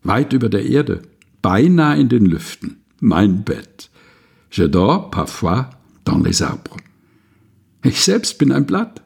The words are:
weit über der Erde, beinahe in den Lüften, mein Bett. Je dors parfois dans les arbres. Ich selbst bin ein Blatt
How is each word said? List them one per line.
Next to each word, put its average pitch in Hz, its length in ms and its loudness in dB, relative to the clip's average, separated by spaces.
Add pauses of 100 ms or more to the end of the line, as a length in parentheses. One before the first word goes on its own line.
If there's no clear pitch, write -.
weit 135 300 -2
über 120 160 0
der 101 160 -2
Erde, 127 360 -2 (400)
beinahe 147 580 2
in 131 100 2
den 117 160 4
Lüften, - 560 -4 (180)
mein 98 440 2
Bett. - 460 -10 (640)
Je 87 160 2
dors 92 420 2
parfois 92 600 -4 (340)
dans - 200 0
les - 180 0
arbres. - 400 -8 (1000)
Ich 127 180 0
selbst - 360 -2
bin 139 140 2
ein 139 140 0
Blatt 214 400 -4